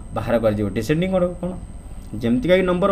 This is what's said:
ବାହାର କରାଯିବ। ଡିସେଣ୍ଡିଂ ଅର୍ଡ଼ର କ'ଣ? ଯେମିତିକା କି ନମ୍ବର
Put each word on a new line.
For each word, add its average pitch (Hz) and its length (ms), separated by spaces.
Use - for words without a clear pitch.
ବାହାର 110 260
କରାଯିବ। 107 240
ଡିସେଣ୍ଡିଂ 156 400
ଅର୍ଡ଼ର 180 240
କ'ଣ? 175 100
ଯେମିତିକା 127 360
କି 185 120
ନମ୍ବର 180 220